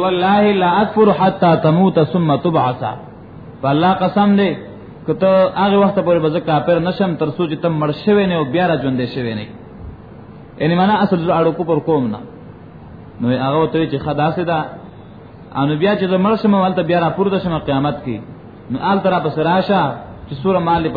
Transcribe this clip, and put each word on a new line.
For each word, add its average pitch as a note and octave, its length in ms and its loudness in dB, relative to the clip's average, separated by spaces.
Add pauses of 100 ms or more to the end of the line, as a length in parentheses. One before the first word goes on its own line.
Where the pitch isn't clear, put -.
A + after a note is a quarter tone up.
"والله F#3+ 500 2 (100)
لا F3 80 2 (120)
اکفر G#3+ 260 4 (120)
حتی F#3 300 2 (120)
تموت E3+ 360 4 (140)
ثم D#3+ 240 2
تبعث"، C3+ 460 0 (800)
په C3 60 0
الله D#3+ 240 2 (100)
قسم G3+ 340 2
دی، G3 140 2 (560)
که D#3 60 0 (100)
ته F#3+ 80 4 (320)
هغه G3+ 200 2
وخت G3 140 2 (100)
پورې F3 180 4
به D#3+ 100 2
زه F3 60 -2
کافر D#3 380 0 (100)
نشم F#3 220 -2 (100)
تر D#3 160 -2
څو F3 140 -2
چې D#3 120 -4
ته E3+ 60 0 (120)
مړ D3+ 100 -2 (140)
شوی G#3 220 4
نه F3+ 80 0
او D#3+ 100 0
بیا D3+ 260 0
را D#3+ 120 2
ژوندی C3 320 -2
شوی A#2+ 200 -6
نه. G#2+ 120 -8 (1120)
یعنی D#3+ 140 2
معنا F#3+ 200 2 (100)
اصل F#3+ 120 2
زه E3+ 220 0
اړو E3 200 2
کفر E3 200 0 (100)
کوم D3 160 2 (100)
نه. A2 60 -12 (1000)
نو A#2+ 80 -2
هغه C3 320 0
ورته D#3 180 0
وی D#3+ 120 0
چې C#3 140 -4
"ښه D3+ 80 -4 (100)
داسې D3 280 -2
ده، E3 80 0 (1000)
او C#3 100 0
نو D3+ 160 0
بیا G3 140 4
چې F#3+ 160 -2
زه F#3+ 120 2
مړ G#3+ 180 2
شم G3+ 120 4
هلته F#3 280 0
بیا E3+ 180 0
را E3 160 2
پورته F#3+ 220 0
شم E3+ 200 -4
قیامت C#3+ 460 -2
کې، A#2+ 120 -6 (540)
نو B2+ 80 -4 (120)
هلته F#3+ 200 2
را F3+ 140 0
پسې D#3 160 -2 (100)
راشه F#3 320 2 (460)
چې D3 140 -8
سوره F#3+ 160 2
مال E3+ 260 0
دې D#3+ 120 0